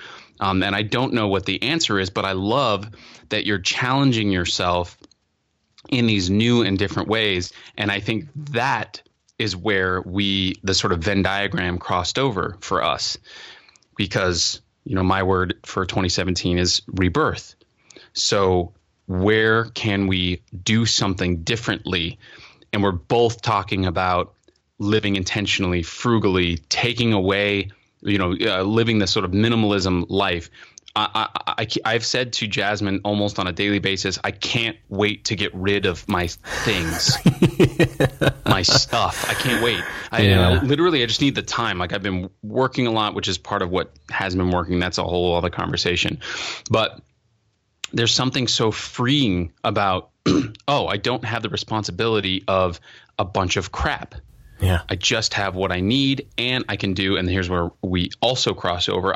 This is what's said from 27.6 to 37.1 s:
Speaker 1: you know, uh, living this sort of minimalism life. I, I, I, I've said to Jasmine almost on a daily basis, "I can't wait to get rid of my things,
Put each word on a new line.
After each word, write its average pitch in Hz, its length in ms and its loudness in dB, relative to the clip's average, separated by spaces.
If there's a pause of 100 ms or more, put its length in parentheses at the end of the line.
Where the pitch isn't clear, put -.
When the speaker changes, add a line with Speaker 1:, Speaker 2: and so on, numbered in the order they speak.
Speaker 1:
you 101 180 0
know, 92 220 0
uh, 95 220 0
living 113 380 2
this 95 100 0
sort 101 160 0
of 90 60 -4
minimalism 101 760 2
life. 95 400 -2 (480)
I, 107 400 0
I, - 260 -4
I, 113 40 -2 (180)
I've 117 220 0
said 123 280 -2
to 117 120 -4
Jasmine 101 580 -2
almost 104 360 0
on 110 80 0
a 104 40 -4
daily 101 280 0
basis, 95 420 -2
"I 101 80 -2
can't - 460 -4 (120)
wait 104 380 -2
to 113 100 -2
get 101 180 -4
rid 95 320 0
of 87 220 -4
my 87 200 0
things, - 960 -2